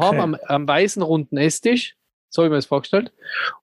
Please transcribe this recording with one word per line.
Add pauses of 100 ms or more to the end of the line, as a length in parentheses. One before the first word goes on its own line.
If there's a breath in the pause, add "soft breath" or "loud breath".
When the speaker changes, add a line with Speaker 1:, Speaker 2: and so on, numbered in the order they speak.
Speaker 1:
Okay.
Speaker 2:
am,
am
weißen
runden
Esstisch, (340)
so
hab
ich
mir
das
vorgestellt. (520 loud breath)